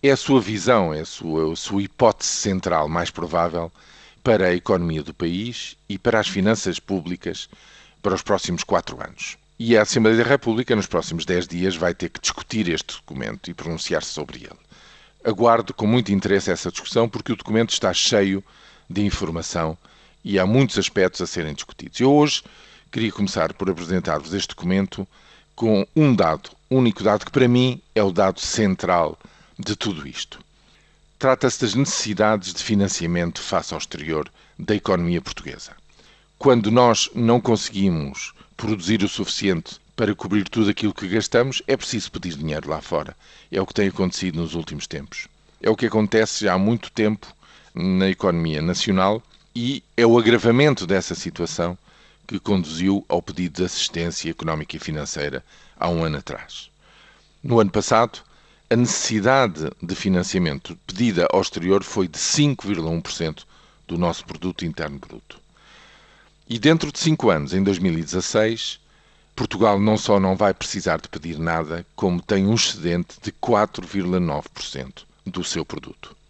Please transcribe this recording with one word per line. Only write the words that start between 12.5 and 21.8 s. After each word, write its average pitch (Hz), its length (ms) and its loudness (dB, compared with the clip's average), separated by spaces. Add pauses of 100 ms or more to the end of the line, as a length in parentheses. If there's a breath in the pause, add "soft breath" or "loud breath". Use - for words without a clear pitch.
este - 280 -6
documento 55 520 -12
e 87 60 -10
pronunciar-se 80 560 -6
sobre - 280 -10
ele. - 200 -20 (680 soft breath)
Aguardo 113 480 4
com 110 140 -2
muito 110 240 2
interesse 98 400 2
essa 87 220 -2
discussão, - 360 -2
porque - 220 -8
o 110 60 -2
documento 110 340 0
está 92 240 0
cheio 98 480 2 (480 soft breath)
de 101 160 0
informação 82 720 -4 (460 soft breath)
e 98 120 0
há 92 80 6
muitos 117 320 4
aspectos 92 440 0
a 87 80 -4
serem 78 260 -6
discutidos. - 460 -12